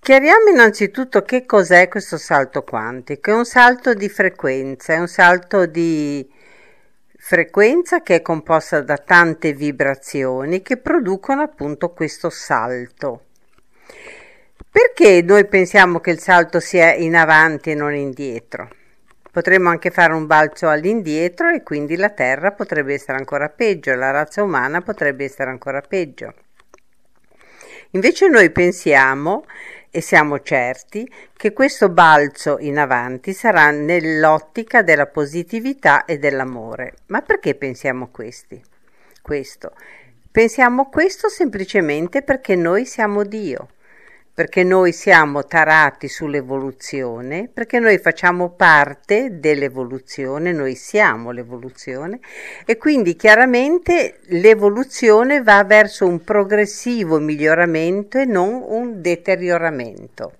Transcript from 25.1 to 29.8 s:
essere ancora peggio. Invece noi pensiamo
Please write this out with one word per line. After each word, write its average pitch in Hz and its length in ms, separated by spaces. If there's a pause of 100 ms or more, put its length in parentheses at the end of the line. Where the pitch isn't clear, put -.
essere 131 260
ancora 135 320
peggio. 135 520 (1600)
Invece 247 380
noi 214 220
pensiamo 156 920 (480)